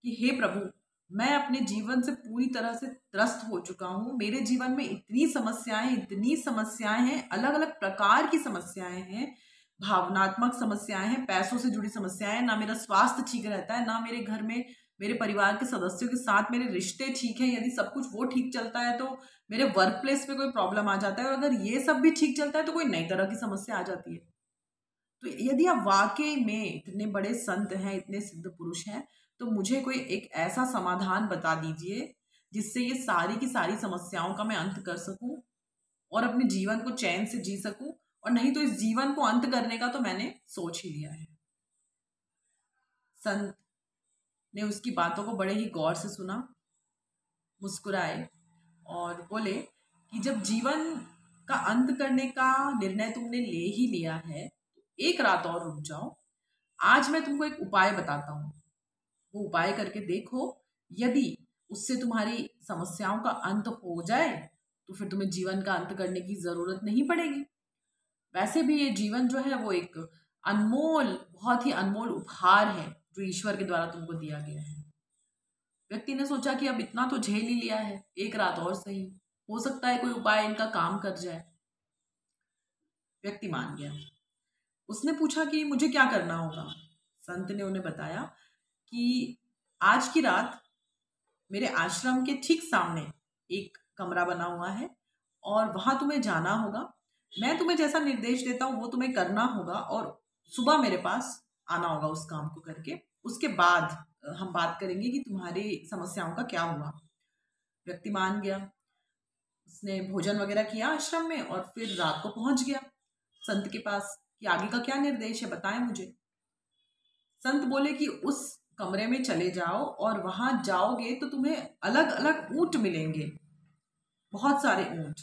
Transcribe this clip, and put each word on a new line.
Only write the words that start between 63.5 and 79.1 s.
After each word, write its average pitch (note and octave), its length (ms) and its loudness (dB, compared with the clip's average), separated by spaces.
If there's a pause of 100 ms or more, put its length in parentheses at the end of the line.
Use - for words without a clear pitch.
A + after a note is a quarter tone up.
हो E3+ 380 -6
जाए C4 440 2 (360)
तो F#3+ 80 -14
फिर G3 140 -6
तुम्हें G3 220 0
जीवन F3+ 320 -2
का F#3+ 120 0
अंत F3+ 240 -4
करने F#3 220 -2
की F#3+ 140 -6
जरूरत F3 480 -4
नहीं A3+ 260 2
पड़ेगी। D#4+ 320 0 (960)
वैसे A3 280 2
भी C#4+ 200 4
ये C4+ 80 4
जीवन G#3+ 380 2
जो C4 100 0
है C4 160 0
वो A3 180 -2
एक F3 380 -4 (360)
अनमोल, A3+ 840 2
बहुत A#3+ 360 0
ही C4+ 60 4
अनमोल G3+ 360 0
उपहार G3+ 600 4
है F3 360 -6 (100)
जो G3 80 -6
ईश्वर F#3+ 340 -2
के G3 80 -4
द्वारा E3+ 220 0
तुमको E3 280 -8
दिया D3+ 240 -8
गया D3+ 240 -8
है।" - 300 -12 (960)
व्यक्ति C4 240 -4
ने C#4 120 0
सोचा C4+ 280 0
कि C#4 120 0
अब A3+ 140 0
इतना A#3+ 260 -2
तो C4 120 0
झेल G#3+ 240 0
ही A#3+ 180 0
लिया A3+ 160 0
है, G3+ 280 -4 (140)
एक G#3+ 180 -4
रात F3+ 220 2
और F3+ 160 -2
सही, G3 460 -8 (300)